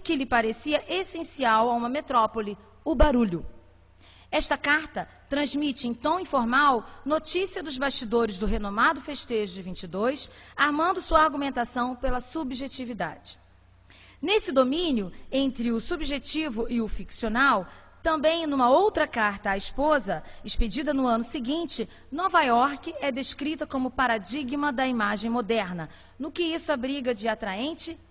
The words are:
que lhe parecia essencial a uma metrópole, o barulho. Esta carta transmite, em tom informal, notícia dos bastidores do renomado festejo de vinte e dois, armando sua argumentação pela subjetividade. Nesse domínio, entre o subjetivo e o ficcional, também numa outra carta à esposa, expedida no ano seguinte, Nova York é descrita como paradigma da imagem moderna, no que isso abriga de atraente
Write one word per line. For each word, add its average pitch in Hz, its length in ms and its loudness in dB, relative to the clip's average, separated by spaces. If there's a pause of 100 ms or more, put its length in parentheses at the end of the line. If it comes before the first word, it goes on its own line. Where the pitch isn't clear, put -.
que 330 140 0
lhe 262 100 -2
parecia 233 560 0 (100)
essencial 262 760 0
a 240 40 2
uma 233 140 -2
metrópole, 226 680 0 (260)
o 285 120 0
barulho. 233 500 4 (840)
Esta 302 280 2
carta 294 520 -2 (200)
transmite, 285 580 0
em 233 80 -2
tom 311 240 0
informal, 262 640 2 (200)
notícia 339 580 0
dos 277 160 -4
bastidores 233 600 2
do 214 60 0
renomado 220 540 2
festejo 214 540 -4
de 190 80 -10
vinte 180 220 -8
e - 20 -10
dois, 214 420 -2 (280)
armando 320 440 2
sua 311 220 4
argumentação 262 720 -2
pela 247 260 0
subjetividade. 247 1160 -6 (840)
Nesse 392 300 2
domínio, 262 640 2 (180)
entre 254 400 0
o 226 100 0
subjetivo 285 880 -2
e 240 120 0
o 220 80 -2
ficcional, 226 800 0 (340)
também 320 460 2
numa 262 200 4
outra 330 380 6
carta 208 440 -2
à 196 60 0
esposa, 202 680 0 (200)
expedida 240 480 0
no 269 140 2
ano 233 160 2
seguinte, 269 680 -2 (220)
Nova 359 320 4
York 269 580 2
é 277 120 0
descrita 277 520 -2
como 254 280 -4
paradigma 262 800 -2
da 262 120 0
imagem 220 460 0
moderna, 196 580 -2 (300)
no 294 140 -8
que 349 100 -2
isso 320 300 -2
abriga 262 420 -2
de 214 140 -4
atraente 226 680 -6 (140)